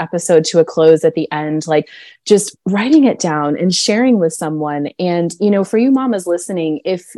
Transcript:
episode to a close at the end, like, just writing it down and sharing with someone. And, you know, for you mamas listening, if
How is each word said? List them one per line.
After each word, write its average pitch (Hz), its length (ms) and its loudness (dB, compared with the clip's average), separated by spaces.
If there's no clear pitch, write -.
episode 165 460 0
to 175 120 0
a 160 60 6
close 160 400 4
at 160 100 2
the 160 160 -4
end, 151 380 -6
like, 156 200 0
just 202 320 0
writing 240 380 2
it - 160 0
down 151 360 -2
and 180 160 -2
sharing 233 460 0
with 165 140 0
someone. 151 560 -6
And, 170 400 -2
you 208 100 0
know, 202 140 2
for 220 160 -2
you 262 140 2
mamas 247 340 -2
listening, 175 580 -4
if 185 340 -6